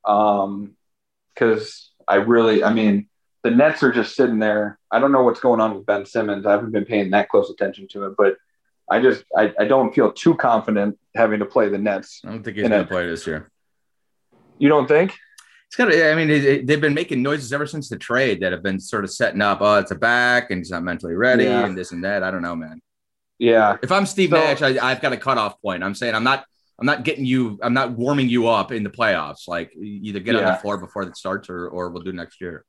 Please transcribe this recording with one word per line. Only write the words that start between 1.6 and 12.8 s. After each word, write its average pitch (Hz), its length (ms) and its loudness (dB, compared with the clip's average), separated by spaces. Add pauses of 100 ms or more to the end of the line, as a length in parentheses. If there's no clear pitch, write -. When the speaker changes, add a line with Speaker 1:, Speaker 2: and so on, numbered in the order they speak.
Speaker 1:
I 92 80 2
really, 113 480 4
I 107 80 2
mean, 104 360 2 (340)
the 117 80 0
Nets 143 320 4
are 131 100 2
just 120 240 -2
sitting 120 220 2
there. 107 400 -2 (120)
I 110 80 0
don't 139 140 2
know 131 120 4
what's 117 160 2
going 117 200 2
on 110 140 0
with 98 120 -14
Ben 101 200 -2
Simmons. 104 400 -4
I 101 60 4
haven't 110 200 0
been 104 140 0
paying 101 240 -2
that - 180 2
close - 220 2
attention 98 380 -6
to 101 180 -10
it, 98 100 -10
but 98 200 4 (540)
I 104 100 2
just, 127 240 2 (120)
I, 107 220 2
I 104 80 2
don't 131 280 2
feel - 180 2
too - 220 2
confident 107 640 0 (160)
having 107 240 2
to 101 80 -2
play 107 220 0
the 101 100 -2
Nets 101 460 -4
Speaker 2:
I - 60 -14
don't 110 120 -12
think 101 140 -12
he's 104 80 -2
Speaker 1:
in 110 60 2
Speaker 2:
gonna 104 120 2